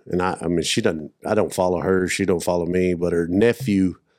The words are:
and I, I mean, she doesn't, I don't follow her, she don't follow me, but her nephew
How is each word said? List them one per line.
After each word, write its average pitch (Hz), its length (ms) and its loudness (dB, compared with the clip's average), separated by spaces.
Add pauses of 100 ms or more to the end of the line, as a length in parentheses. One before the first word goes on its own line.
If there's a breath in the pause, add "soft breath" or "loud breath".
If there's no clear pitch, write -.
and 90 160 -2
I, 90 180 -2
I 82 80 -6
mean, 85 140 0
she - 180 -2
doesn't, 82 320 -2 (140)
I 107 80 0
don't 101 200 0
follow 90 260 0
her, 92 280 2
she 95 160 -2
don't 87 180 0
follow 87 220 -2
me, 90 300 0
but 85 180 -2
her 85 160 0
nephew 98 680 2 (220)